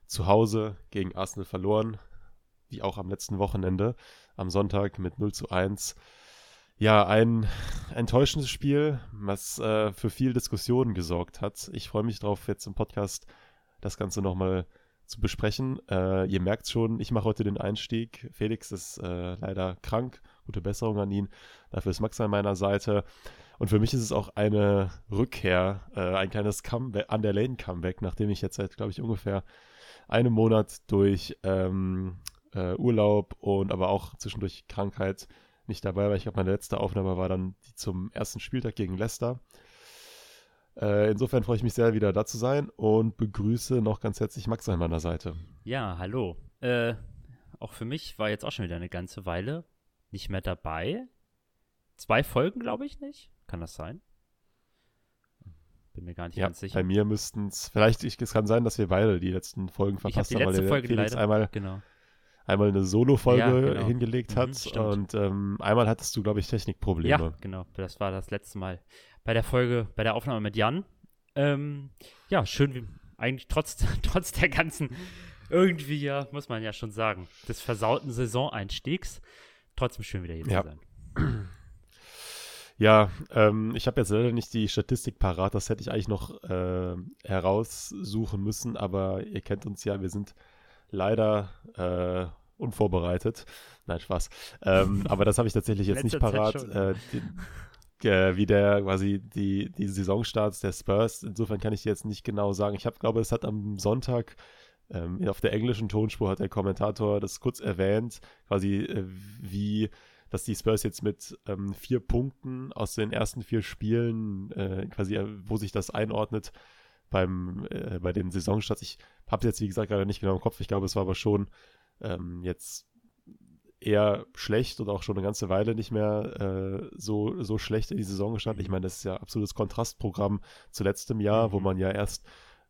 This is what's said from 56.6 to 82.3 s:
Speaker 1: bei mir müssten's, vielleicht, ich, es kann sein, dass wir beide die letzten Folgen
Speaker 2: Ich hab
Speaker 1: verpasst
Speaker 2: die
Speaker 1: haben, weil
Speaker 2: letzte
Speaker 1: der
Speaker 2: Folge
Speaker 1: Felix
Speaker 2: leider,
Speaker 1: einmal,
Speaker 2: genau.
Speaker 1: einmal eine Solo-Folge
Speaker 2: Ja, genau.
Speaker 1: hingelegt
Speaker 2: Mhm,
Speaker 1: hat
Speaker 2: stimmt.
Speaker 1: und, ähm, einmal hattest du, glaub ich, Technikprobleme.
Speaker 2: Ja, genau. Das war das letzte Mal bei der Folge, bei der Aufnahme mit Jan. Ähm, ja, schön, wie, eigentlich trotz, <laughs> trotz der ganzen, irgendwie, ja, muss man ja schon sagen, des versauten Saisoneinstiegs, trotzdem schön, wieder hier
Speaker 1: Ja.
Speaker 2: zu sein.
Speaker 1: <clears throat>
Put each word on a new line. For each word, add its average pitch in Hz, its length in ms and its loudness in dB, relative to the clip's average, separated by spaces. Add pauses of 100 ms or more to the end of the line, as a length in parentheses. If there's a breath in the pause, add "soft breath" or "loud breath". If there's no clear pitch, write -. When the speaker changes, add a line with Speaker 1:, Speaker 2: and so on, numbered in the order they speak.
Speaker 1:
bei 92 60 4
mir 98 220 4
müssten's, 104 640 -4
vielleicht, 107 340 6
ich, - 180 -6
es 117 120 -6
kann 107 140 4
sein, 117 180 4
dass 110 120 -2
wir 101 100 0
beide 95 340 4
die 92 100 0
letzten 92 380 -6
Folgen 98 280 0
Speaker 2:
Ich - 60 -10
hab 98 80 -2 (160)
Speaker 1:
verpasst - 40 -6
Speaker 2:
die - 40 0
Speaker 1:
haben, 107 60 2
weil 98 60 4
Speaker 2:
letzte 95 160 2
Speaker 1:
der 95 60 2
Speaker 2:
Folge 123 200 2
Speaker 1:
Felix 110 240 2
Speaker 2:
leider, 123 100 0
Speaker 1:
einmal, 107 300 4
Speaker 2:
genau. 98 280 -6 (640 soft breath)
Speaker 1:
einmal 104 220 4
eine 98 160 4
Solo-Folge 123 560 6
Speaker 2:
Ja, 120 120 6 (100)
genau. 131 260 0
Speaker 1:
hingelegt 120 480 -2
Speaker 2:
Mhm, 123 40 2
Speaker 1:
hat 131 180 0
Speaker 2:
stimmt. - 200 -8
Speaker 1:
und, 101 360 0
ähm, 101 480 0
einmal 110 260 4
hattest - 300 0
du, 104 60 0
glaub 104 120 0
ich, 98 120 -2
Technikprobleme. 92 640 0 (140)
Speaker 2:
Ja, 80 160 -2
genau. 95 260 -10 (100)
Das 95 260 -8
war 98 100 0
das 98 180 -6
letzte - 280 -8
Mal 92 240 -6 (420 loud breath)
bei 117 100 0
der 113 100 4
Folge, 120 520 2
bei 110 80 0
der 107 120 2
Aufnahme 117 260 -4
mit 104 160 -4
Jan. 127 260 2 (520)
Ähm, 143 560 0 (380 loud breath)
ja, 165 160 4
schön, 139 300 2
wie, 117 100 -10 (320)
eigentlich 127 300 -4
trotz, - 300 -2
<laughs> - 240 2
trotz - 320 2
der - 160 4
ganzen, 156 400 0 (600 loud breath)
irgendwie, 156 520 4
ja, 139 300 -2
muss 143 180 -10
man 113 120 -4
ja 110 120 -6
schon 110 180 -8
sagen, 101 360 -2 (200)
des 113 140 -8
versauten 120 500 0
Saisoneinstiegs, 120 1080 -4 (560 loud breath)
trotzdem 120 260 -2
schön, 92 200 -8
wieder 82 100 -8
hier 80 140 -8
Speaker 1:
Ja. 95 160 2
Speaker 2:
zu - 40 -14 (480)
sein. 113 400 -2
Speaker 1:
<clears throat> - 40 -20 (1160 loud breath)